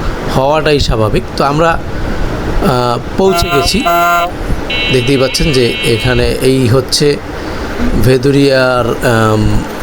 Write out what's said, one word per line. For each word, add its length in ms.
হওয়াটাই 440
স্বাভাবিক। 440
তো 60
আমরা, 260
আহ, 1300
পৌঁছে 300
গেছি, 360
দেখতেই 240
পাচ্ছেন 340
যে 220
এখানে 420
এই 400
হচ্ছে 500
ভেদুরিয়ার, 840
আম, 720